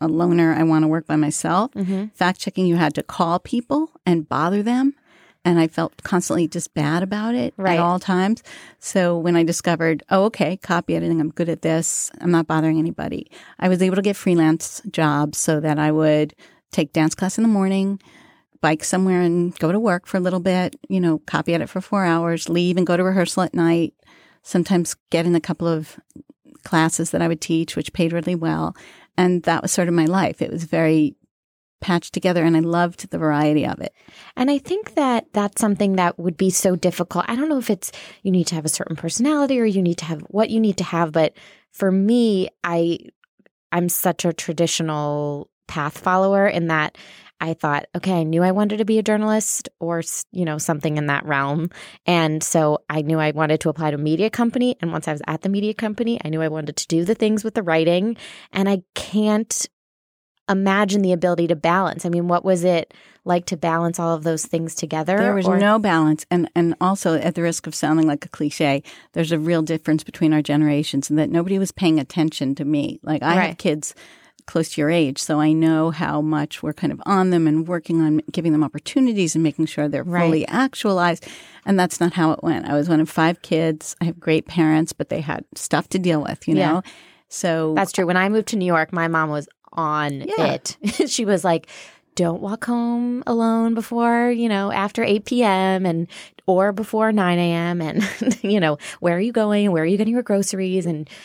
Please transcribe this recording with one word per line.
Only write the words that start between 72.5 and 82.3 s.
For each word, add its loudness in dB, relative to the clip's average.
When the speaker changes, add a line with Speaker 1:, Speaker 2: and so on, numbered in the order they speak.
Speaker 1:
to -6
me. -2
Like, -2
I 0
have 2
Speaker 2:
Right. -4
Speaker 1:
kids -4
close -2
to -8
your 0
age, 0
so -2
I 4
know 2
how -4
much -4
we're -4
kind -4
of -12
on 2
them 4
and 2
working -2
on 2
giving 0
them 2
opportunities 0
and 2
making 0
sure -2
they're -4
Speaker 2:
Right. 0
Speaker 1:
fully 2
actualized. 0
And 2
that's 0
not 0
how 2